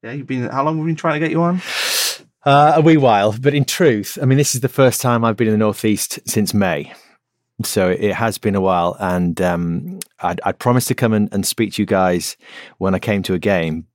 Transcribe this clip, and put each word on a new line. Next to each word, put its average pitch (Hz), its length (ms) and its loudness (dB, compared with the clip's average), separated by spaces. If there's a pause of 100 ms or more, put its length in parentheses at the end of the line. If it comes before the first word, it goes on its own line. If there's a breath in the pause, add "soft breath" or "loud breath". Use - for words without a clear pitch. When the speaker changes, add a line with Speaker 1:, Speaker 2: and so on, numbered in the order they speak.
Speaker 1:
Yeah, 117 120 -14
you've 139 120 -10
been, 127 240 -6
how 135 140 -4
long 156 140 -2
have 156 80 -4
we 165 40 -2
been 160 60 0
trying 151 260 -2
to 160 60 -2
get - 20 -2
you 165 140 0
on? 180 180 0 (800 loud breath)
Speaker 2:
Uh, 147 340 6
a 160 40 4
wee 160 160 6
while, 107 420 4
but 139 140 2
in 143 100 2
truth, 117 560 0
I 139 60 -2
mean, 135 140 4
this 143 160 0
is 117 60 -4
the 127 80 -2
first 131 320 2
time 120 220 0
I've 113 140 0
been 113 120 2
in 107 40 2
the 107 60 2
Northeast 107 680 0
since 107 260 -2
May. 87 400 0 (720 loud breath)
So 92 280 0
it 98 220 0
has 110 260 -4
been 101 160 -2
a 98 60 0
while, 87 380 0
and, 90 400 -2
um, 87 600 -4 (220)
I'd, 90 220 -6
I'd - 140 -4
promised 123 300 0
to 127 80 -2
come 113 180 0
and, 104 180 0
and 98 140 -4
speak - 280 -4
to - 100 -4
you - 20 0
guys 92 520 0 (420 loud breath)
when 95 160 0
I 90 40 -2
came 101 220 -2
to 92 140 -2
a 87 40 -2
game 82 560 -2